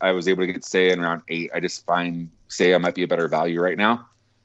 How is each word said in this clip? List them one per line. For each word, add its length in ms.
I 120
was 140
able 200
to 60
get 100
Seiya 300
in 100
round 260
eight. 260
I 60
just 240
find 460
Seiya 320
might 140
be 80
a 60
better 200
value 320
right 160
now. 320